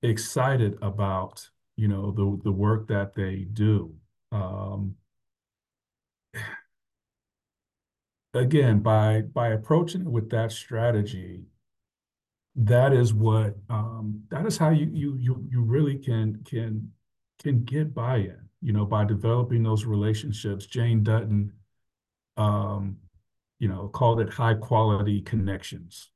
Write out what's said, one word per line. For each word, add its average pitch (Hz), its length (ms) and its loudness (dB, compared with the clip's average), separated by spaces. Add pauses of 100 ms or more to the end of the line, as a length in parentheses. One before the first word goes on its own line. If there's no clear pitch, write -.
excited 120 800 0
about, 98 680 -4 (280)
you 107 100 0
know, 98 240 -2
the, 101 320 0
the 107 80 0
work 107 380 0
that 101 260 -2
they 95 380 -6
do. 104 420 0 (380)
Um, 98 640 -6 (3500)
again, 127 460 4
by, 110 420 4
by 117 280 -2
approaching 156 520 0
it 180 60 -6
with 113 220 -2
that 113 220 -2
strategy, 101 920 -2 (1120)
that 123 360 6
is 120 200 4
what, 110 420 2 (140)
um, 107 600 -4
that 151 160 -4
is 220 120 -2
how 156 120 4
you, 156 240 2
you, 143 240 -4
you, 127 320 -2
you 123 120 0
really 135 360 2
can, 110 480 -2
can, 110 460 -6 (500)
can 127 220 0
get 147 300 -2
buy-in, 117 440 -2 (240)
you 113 120 -2
know, 104 120 2
by 104 200 2
developing 117 580 2
those 110 220 0
relationships. 107 800 -2
Jane 117 360 2
Dutton, 104 520 0 (840)
um, 101 640 -2 (640)
you 107 100 0
know, 92 180 -6
called 117 320 2
it 107 100 0
high 117 240 0
quality 107 680 2
connections. 98 960 -6